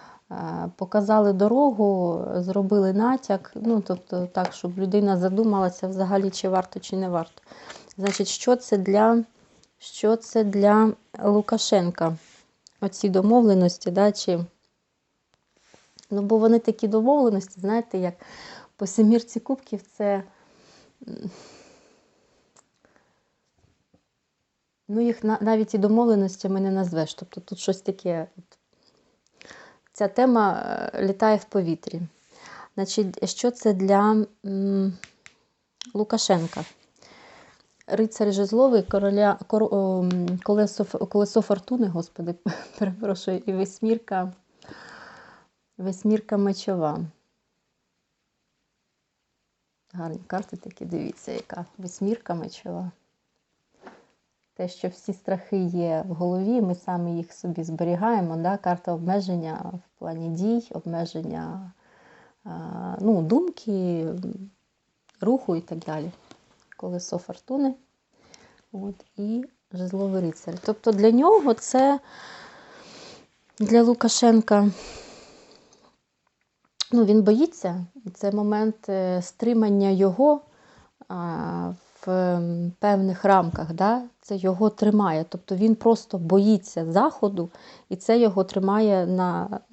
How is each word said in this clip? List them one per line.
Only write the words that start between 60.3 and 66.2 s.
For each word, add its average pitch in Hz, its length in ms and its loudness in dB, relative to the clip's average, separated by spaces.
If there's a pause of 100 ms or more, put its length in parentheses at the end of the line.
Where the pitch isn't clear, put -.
обмеження, 165 1000 -10 (720)
а, 208 60 -16 (520)
ну, 202 200 2
думки, 185 840 -2 (1120)
руху 214 340 -2
і 170 60 -4
так 165 180 -12
далі. 156 320 -8 (640)